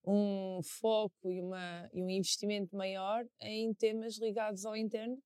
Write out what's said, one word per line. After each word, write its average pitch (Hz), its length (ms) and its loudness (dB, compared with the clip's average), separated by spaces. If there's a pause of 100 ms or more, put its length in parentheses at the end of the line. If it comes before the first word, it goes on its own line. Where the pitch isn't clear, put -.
um 196 580 4
foco 214 680 2
e 180 100 -2
uma, 180 520 -6
e 185 100 -2
um 185 60 0
investimento 196 680 0
maior 190 500 -2 (140)
em 220 340 -2
temas 220 440 0
ligados 214 480 -2
ao 214 100 -4
interno, 220 500 -2